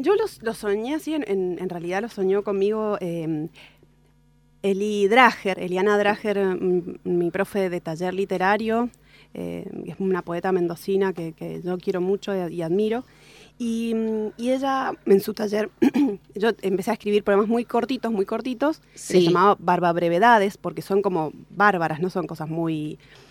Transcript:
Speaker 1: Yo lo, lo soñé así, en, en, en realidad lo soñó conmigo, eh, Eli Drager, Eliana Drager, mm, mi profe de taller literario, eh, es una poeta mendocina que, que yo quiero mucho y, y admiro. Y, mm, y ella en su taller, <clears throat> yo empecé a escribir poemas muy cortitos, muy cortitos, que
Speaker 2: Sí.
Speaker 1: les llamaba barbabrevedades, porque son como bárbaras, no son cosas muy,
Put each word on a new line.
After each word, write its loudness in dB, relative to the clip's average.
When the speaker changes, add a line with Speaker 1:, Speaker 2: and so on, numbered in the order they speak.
Speaker 1:
Yo 2
lo, 0
lo -4
soñé -4
así, -6
en, -4
en, -2
en -4
realidad -6
lo -6
soñó 0
conmigo, 0
eh, -4
Eli 2
Drager, 4
Eliana 0
Drager, 0
mm, -2
mi 0
profe -2
de -4
taller -4
literario, 0
eh, -10
es -12
una -2
poeta -4
mendocina 0
que, -8
que -10
yo -4
quiero -4
mucho -2
y, -10
y -6
admiro. 0
Y, -4
mm, -2
y -2
ella -2
en 6
su -4
taller, -4
<clears throat> 0
yo 0
empecé -2
a 0
escribir 0
poemas 4
muy 2
cortitos, -2
muy 0
cortitos, -2
que -20
Speaker 2:
Sí. -2
Speaker 1:
les 8
llamaba 6
barbabrevedades, 4
porque -8
son 0
como 0
bárbaras, 2
no 0
son -2
cosas -10
muy, -4